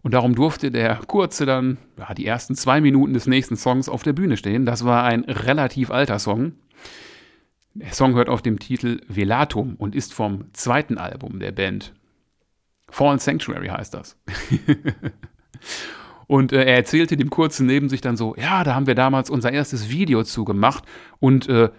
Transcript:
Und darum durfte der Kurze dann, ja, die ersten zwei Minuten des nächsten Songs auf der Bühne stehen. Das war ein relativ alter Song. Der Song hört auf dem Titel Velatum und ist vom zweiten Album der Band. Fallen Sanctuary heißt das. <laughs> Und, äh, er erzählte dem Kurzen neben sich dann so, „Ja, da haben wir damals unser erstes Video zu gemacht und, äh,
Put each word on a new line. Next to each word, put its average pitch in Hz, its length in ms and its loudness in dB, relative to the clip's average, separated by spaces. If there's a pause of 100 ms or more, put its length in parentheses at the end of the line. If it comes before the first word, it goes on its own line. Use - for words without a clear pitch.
Und 113 100 0
darum 123 220 4
durfte 143 360 0
der 113 240 0 (120)
Kurze 185 380 0
dann, 131 320 0 (200)
ja, 104 160 -12
die - 120 -8
ersten 123 300 -4
zwei 139 260 2
Minuten 139 320 4
des 123 140 -2
nächsten 127 280 0
Songs 131 320 0
auf - 160 -6
der 151 100 0
Bühne 147 240 0
stehen. 110 280 -2
Das 120 180 -2
war 120 200 2
ein 117 220 2
relativ 131 680 -2
alter 123 260 0
Song. 113 360 -2 (1200)
Der - 200 -12
Song 131 220 2
hört 120 120 4
auf 120 140 -2
dem 110 180 -2
Titel 120 480 -4
Velatum 110 680 -2
und 104 200 -8
ist - 180 -6
vom 101 400 -4
zweiten 123 440 -2
Album - 420 -10
der 98 120 -8
Band. 98 420 -6 (960)
Fallen 139 300 2
Sanctuary - 480 -4
heißt - 260 -8
das. - 240 -16 (500)
<laughs> - 300 0 (1300)
Und, 135 260 4
äh, 135 100 4
er 127 140 6
erzählte 160 400 2
dem 147 120 0
Kurzen 156 380 0
neben 139 220 2
sich 131 100 -4
dann 123 160 -2
so, 110 220 -4
„Ja, 180 260 0
da 143 100 0
haben 135 140 2
wir 127 80 4
damals 131 340 2
unser 123 220 0
erstes 131 380 -4
Video 139 340 2
zu 113 220 -4
gemacht 104 400 0 (340)
und, 131 300 4
äh, 117 300 6